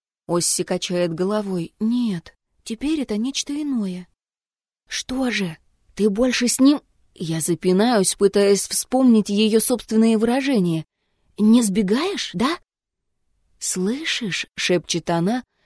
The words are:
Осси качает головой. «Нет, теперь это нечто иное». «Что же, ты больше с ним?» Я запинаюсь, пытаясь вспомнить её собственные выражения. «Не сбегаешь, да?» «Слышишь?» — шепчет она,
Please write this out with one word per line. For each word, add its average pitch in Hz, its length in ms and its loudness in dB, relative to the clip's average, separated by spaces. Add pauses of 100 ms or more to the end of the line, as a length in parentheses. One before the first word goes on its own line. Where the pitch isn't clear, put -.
(260)
Осси 170 360 0
качает 175 500 -2
головой. 190 680 -4
«Нет, 220 560 -2 (260)
теперь 285 380 -4
это 220 160 -4
нечто 277 440 -4
иное». 202 480 -4 (760)
«Что 262 460 -4
же, 190 240 -4 (400)
ты 202 120 2
больше 240 400 0
с - 120 0
ним?» 277 200 4 (360)
Я 160 240 -4
запинаюсь, 190 720 2
пытаясь 202 520 2
вспомнить 240 640 2
её 214 320 2
собственные 220 580 2
выражения. 226 680 0 (540)
«Не 220 240 6
сбегаешь, 226 720 -2
да?» 247 240 -2 (1000)
«Слышишь?» — 214 880 -4 (100)
шепчет 175 540 -2
она, 190 340 -2 (220)